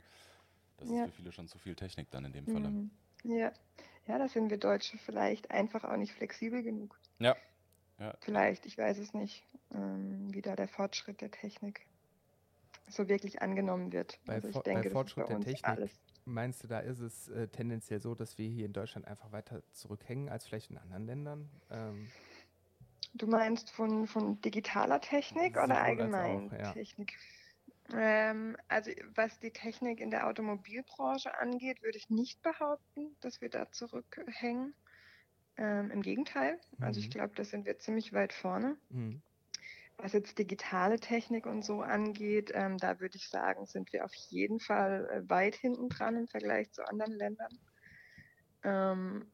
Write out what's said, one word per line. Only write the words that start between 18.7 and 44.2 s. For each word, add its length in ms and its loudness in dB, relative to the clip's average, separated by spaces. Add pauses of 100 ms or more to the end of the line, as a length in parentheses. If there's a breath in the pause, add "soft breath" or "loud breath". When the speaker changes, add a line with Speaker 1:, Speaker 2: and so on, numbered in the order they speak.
Speaker 3:
Deutschland 340 -6
einfach 260 -14
weiter 300 -8 (100)
zurückhängen 560 -8
als 180 -6
vielleicht 240 -8
in 80 -12
anderen 280 -10
Ländern? 440 -8 (200)
Ähm, 420 -8 (1000 loud breath)
Speaker 2:
Du 120 -4
meinst 460 4
von, 340 2
von 360 2
digitaler 580 4
Technik 560 2
oder 240 6
Speaker 3:
Sowohl 200 6
als 180 2
Speaker 2:
allgemein 20 2
Speaker 3:
auch, 320 0
ja. 200 -4
Speaker 2:
Technik? 460 -8 (720 loud breath)
Ähm, 640 4 (120)
also 240 2 (220)
was 260 2
die 120 -6
Technik 480 -2
in 100 -4
der 180 2
Automobilbranche 1120 -2
angeht, 440 -2
würde 160 -2
ich 120 -6
nicht 320 2
behaupten, 800 -2
dass 200 -8
wir 100 -6
da 220 -2
zurückhängen. 1040 -4 (800 loud breath)
Ähm, 340 0
im 120 0
Gegenteil. 580 2 (200)
Also 200 0
ich 80 -4
Speaker 3:
Mhm. 20 -8
Speaker 2:
glaub, 260 -2
da 80 0
sind 220 -6
wir 120 0
ziemlich 360 -2
weit 180 2
vorne. 460 0 (120)
Speaker 3:
Mhm. 300 -4 (800 loud breath)
Speaker 2:
Was 160 0
jetzt 240 2
digitale 600 4
Technik 440 0
und 180 -2
so 200 0
angeht, 720 2
ähm, 240 2
da 200 2
würde 200 -4
ich 100 -10
sagen, 380 0
sind 260 -4
wir 140 0
auf 80 -8
jeden 440 0